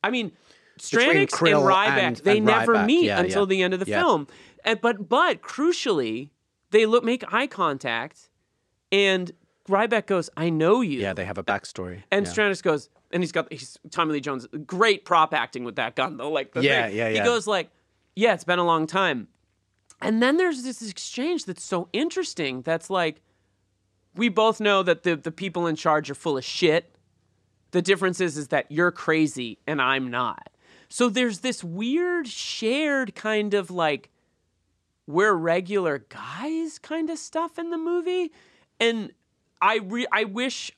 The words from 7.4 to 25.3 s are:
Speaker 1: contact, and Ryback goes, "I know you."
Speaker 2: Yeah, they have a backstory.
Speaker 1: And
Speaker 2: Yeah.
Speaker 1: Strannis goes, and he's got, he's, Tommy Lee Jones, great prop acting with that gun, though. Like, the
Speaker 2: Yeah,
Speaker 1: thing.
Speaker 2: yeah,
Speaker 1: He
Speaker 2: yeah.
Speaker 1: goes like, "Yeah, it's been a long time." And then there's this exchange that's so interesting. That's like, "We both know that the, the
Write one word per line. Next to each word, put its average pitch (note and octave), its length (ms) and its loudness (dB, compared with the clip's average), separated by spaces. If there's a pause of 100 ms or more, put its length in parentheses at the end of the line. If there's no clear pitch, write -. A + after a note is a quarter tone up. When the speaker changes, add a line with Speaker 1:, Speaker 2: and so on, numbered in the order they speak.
Speaker 1:
contact, C#3 840 -4 (640)
and F#3+ 380 2 (380)
Ryback G#3 380 2
goes, F3+ 280 -2
"I E3 140 -2
know E3+ 320 4
you." D3 180 -2
Speaker 2:
Yeah, G2 140 -2
they F2+ 120 -4
have F#2+ 120 -8
a F#2+ 60 -8
backstory. F#2+ 680 -6
Speaker 1:
And G3 140 0
Speaker 2:
Yeah. F3+ 60 -8
Speaker 1:
Strannis G3+ 320 0
goes, D#3 260 0 (220)
and F3 100 -2
he's E3 100 -4
got, D#3+ 200 -4
he's, C#3 260 -16 (140)
Tommy D#3 220 0
Lee D3 80 -2
Jones, C3 260 -6 (180)
great G3+ 400 2
prop D#3+ 280 4
acting B2 300 -4
with A#2 120 -8
that A#2+ 200 -4
gun, C3+ 220 -2
though. C3+ 140 -6
Like, C#3 220 -4
the D#3+ 100 -2
Speaker 2:
Yeah, C3 240 2
Speaker 1:
thing. G2+ 100 -4
Speaker 2:
yeah, A2+ 120 0
Speaker 1:
He A2 60 0
Speaker 2:
yeah. G#2 100 2
Speaker 1:
goes G#3 220 0
like, F#3+ 220 -2 (460)
"Yeah, G#3+ 180 4
it's F3 100 -4
been F3+ 160 2
a F3 60 2
long D#3+ 220 2
time." D#3+ 400 0 (720)
And A3 200 0
then C4+ 160 4
there's E4 260 0
this B3+ 180 -10
exchange B3+ 640 -6
that's F3+ 180 -10
so F3+ 300 -4
interesting. F#3 680 -4
That's E3 260 -4
like, E3+ 320 -2 (960)
"We A#3 140 2
both A3 300 2
know G#3 220 4
that F3 220 0
the, E3+ 120 2
the D#3 160 -8